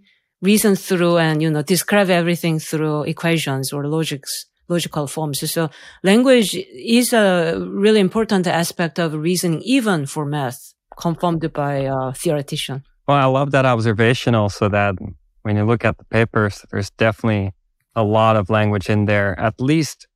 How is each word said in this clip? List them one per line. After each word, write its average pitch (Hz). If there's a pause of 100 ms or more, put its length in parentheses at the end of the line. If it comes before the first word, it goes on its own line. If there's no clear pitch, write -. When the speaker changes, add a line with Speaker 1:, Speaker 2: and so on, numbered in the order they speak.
(420)
Speaker 1:
reason 202
through 175
and, 156
you 160
know, 151
describe 190
everything 170
through 151
equations 151
or 143
logics, 147 (240)
logical 160
forms. 151
So 165 (340)
language 226
is 226
a 185
really 196
important 202
aspect 165
of 165
reasoning, 165
even 214
for 151
math, 143 (220)
confirmed 165
by 143
a 131
theoretician. 143 (240)
Speaker 2:
Well, 143
I 135
love 135
that 131
observation 117
also, 104
that 101 (460)
when 107
you 104
look 113
at 110
the -
papers, 110
there's 104
definitely 107 (420)
a 117
lot 110
of 107
language 104
in 107
there, 101
at 110
least 147